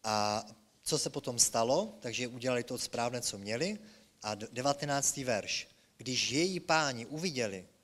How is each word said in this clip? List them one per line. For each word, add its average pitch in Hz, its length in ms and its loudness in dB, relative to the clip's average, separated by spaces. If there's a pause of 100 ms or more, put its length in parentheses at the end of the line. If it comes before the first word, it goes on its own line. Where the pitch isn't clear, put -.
A 107 420 2 (380)
co 151 160 2
se 151 100 0
potom 127 300 -4
stalo? 135 600 4
Takže 120 280 -4
udělali 123 360 0
to 120 140 -6
správné, 120 440 -2
co - 160 -4
měli. 127 420 -2 (420)
A 107 140 -4
d-, 104 160 -10
devatenáctý 139 720 0
verš. 110 440 -2 (300)
Když 113 340 -2
její 175 280 2
páni 143 460 2
uviděli 127 640 -2 (160)